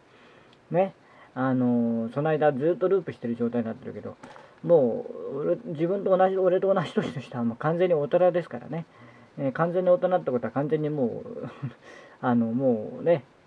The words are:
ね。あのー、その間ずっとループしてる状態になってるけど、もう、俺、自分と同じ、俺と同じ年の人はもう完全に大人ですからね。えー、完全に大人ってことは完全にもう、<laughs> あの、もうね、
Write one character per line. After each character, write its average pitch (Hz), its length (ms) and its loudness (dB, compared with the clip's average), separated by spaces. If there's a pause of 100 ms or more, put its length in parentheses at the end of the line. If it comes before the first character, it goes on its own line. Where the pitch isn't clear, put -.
(720)
ね。 185 220 2 (400)
あ 131 200 0
の 117 560 0
ー、 - 40 -16
そ 139 80 -4
の 156 80 0
間 151 240 2
ず 147 220 0
っ - 20 -
と 185 100 0
ル 190 120 2
ー 180 40 -8
プ - 80 -10
し - 80 -12
て - 80 -8
る 117 80 -2
状 117 140 -2
態 120 120 -2
に 110 60 -4
な 113 60 -6
っ - 20 -14
て - 100 -16
る 104 80 -12
け 101 80 -12
ど、 - 160 -12 (460)
も 143 420 4 (280)
う、 139 60 -4
俺、 165 260 0
自 165 220 -2
分 190 160 -2
と 190 120 4
同 190 140 6
じ、 190 80 -2
俺 185 220 4
と 190 140 2
同 190 80 0
じ 139 120 -6
年 151 220 -2
の 131 60 -8
人 - 160 -12
は 120 60 -2
も 117 120 0
う - 20 -20
完 165 200 -2
全 185 100 2
に 175 60 2
大 147 140 0
人 180 240 4
で 170 100 0
す 160 80 -10
か 120 100 -10
ら - 80 -16
ね。 160 180 -8 (520)
え 139 120 -2
ー、 - 20 -6
完 165 220 0
全 185 100 0
に 180 60 2
大 180 80 8
人 180 100 0
っ 180 160 2
て 139 80 -4
こ 123 80 2
と 113 80 -6
は 110 40 -6
完 143 180 -2
全 151 120 0
に 151 80 -2
も 120 360 -2
う、 - 240 -10 (300)
<laughs> - 420 -20
あ 127 140 2
の、 117 120 2
も 117 540 -2
う - 20 -12
ね、 160 200 2 (240)